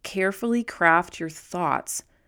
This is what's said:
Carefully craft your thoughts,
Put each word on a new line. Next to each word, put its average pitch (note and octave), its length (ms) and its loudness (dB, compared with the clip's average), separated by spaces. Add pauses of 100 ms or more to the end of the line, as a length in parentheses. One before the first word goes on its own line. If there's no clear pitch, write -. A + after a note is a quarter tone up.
Carefully A3+ 640 -2
craft E3+ 560 2
your E3 100 -6
thoughts, - 720 -4 (260)